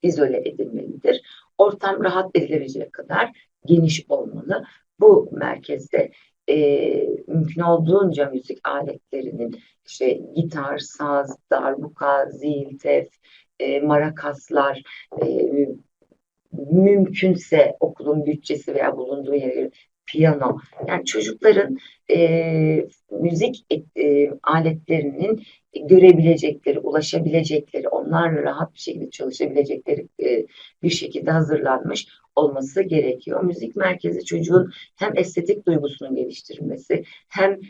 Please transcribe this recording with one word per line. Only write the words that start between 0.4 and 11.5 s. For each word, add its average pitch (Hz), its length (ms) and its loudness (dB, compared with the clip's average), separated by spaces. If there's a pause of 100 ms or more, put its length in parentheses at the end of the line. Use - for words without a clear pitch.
edilmelidir. - 720 -4 (360)
Ortam 180 460 2
rahat 185 320 -2
edilebilecek 151 580 -4
kadar 233 380 -4 (340)
geniş 165 440 4
olmalı. - 560 -6 (340)
Bu 202 320 8
merkezde, - 800 -4 (380)
e, 143 60 2 (720)
mümkün 160 340 -2
olduğunca 170 680 2
müzik - 380 -8
aletlerinin, 139 920 -8 (260)
işte - 340 -2 (160)
gitar, 143 420 -4
saz, 139 600 -4 (140)